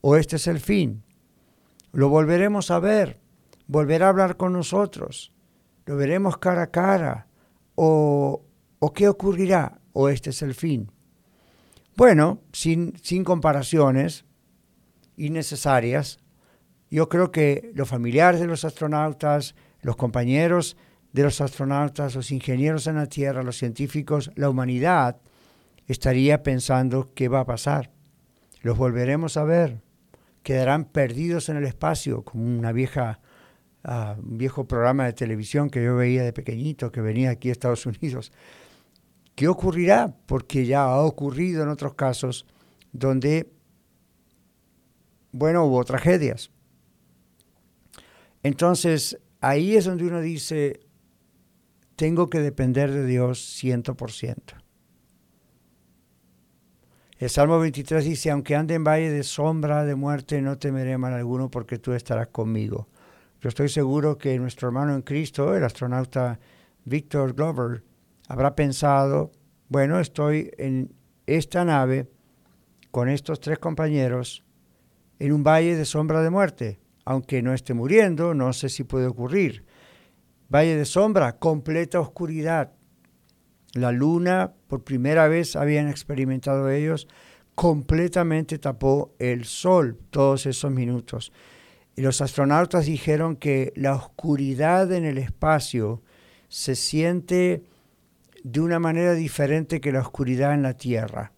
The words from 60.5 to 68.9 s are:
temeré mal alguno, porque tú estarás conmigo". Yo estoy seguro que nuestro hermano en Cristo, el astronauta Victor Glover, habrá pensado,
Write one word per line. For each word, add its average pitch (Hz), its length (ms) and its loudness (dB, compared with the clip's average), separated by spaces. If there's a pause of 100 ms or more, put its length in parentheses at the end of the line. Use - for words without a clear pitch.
temeré 131 400 -4
mal 127 160 -2
alguno, 127 380 -4
porque 117 280 -6
tú 127 140 -6
estarás 117 360 -4
conmigo". 110 600 -4 (540)
Yo 123 80 -2
estoy 143 180 -2
seguro 143 480 0
que 135 220 -2
nuestro 127 300 -6
hermano 139 260 -2
en 131 80 -4
Cristo, 143 520 -2
el 180 100 0
astronauta 123 760 -4 (460)
Victor 135 480 -2
Glover, 123 500 -4 (440)
habrá 139 280 0
pensado, 143 720 2 (380)